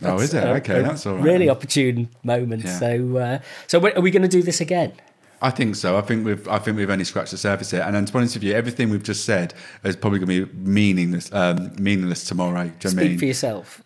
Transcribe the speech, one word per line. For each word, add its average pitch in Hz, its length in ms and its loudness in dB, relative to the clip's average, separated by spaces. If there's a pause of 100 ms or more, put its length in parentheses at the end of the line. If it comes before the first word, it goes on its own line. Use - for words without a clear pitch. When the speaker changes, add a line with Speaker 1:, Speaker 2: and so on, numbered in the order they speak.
Speaker 1:
Oh, 90 60 -2 (100)
Speaker 2:
that's - 20 0
Speaker 1:
is 147 140 -2
it? 117 80 0
Speaker 2:
a, - 140 2
Speaker 1:
Okay, 98 240 0
Speaker 2:
a - 20 2
Speaker 1:
that's 147 240 -4
all 98 80 -2
right 92 80 -2
Speaker 2:
really 175 240 6
Speaker 1:
then. 135 80 4
Speaker 2:
opportune 123 540 0 (120)
moment. 120 420 -2
Speaker 1:
Yeah. 90 140 -4
Speaker 2:
So, 120 400 0
uh, 123 220 -2 (260)
so 170 140 4
we, 202 120 4
are 185 100 0
we 185 100 4
gonna 185 160 6
do 180 160 4
this 175 180 -2
again? 170 320 0 (480)
Speaker 1:
I 131 100 2
think 113 240 0
so. 95 220 0
I 104 40 2
think 110 240 -2
we've, 104 220 -4
I 104 120 0
think 107 180 -2
we've 101 120 0
only 95 140 0
scratched - 280 -4
the 92 60 -10
surface 98 320 -2
here. 90 120 -2
And 95 120 -2
then, 101 120 2
to 101 80 -4
be 127 40 0
honest 120 180 0
with 101 80 -8
you, 98 100 0
everything 117 360 0
we've 104 140 0
just 101 220 -6
said 120 280 0 (300)
is 95 120 0
probably 101 240 0
gonna 92 260 0
be - 80 -12
meaningless, 95 800 2
um, 90 440 0
meaningless 95 460 0
tomorrow. 90 400 -2
Do - 0 -
you 85 60 -6
know - 20 -12
what - 140 -8
I 98 40 0
Speaker 2:
Speak 92 200 2
Speaker 1:
mean? 87 100 -2
Speaker 2:
for 147 60 0
yourself. 123 600 -4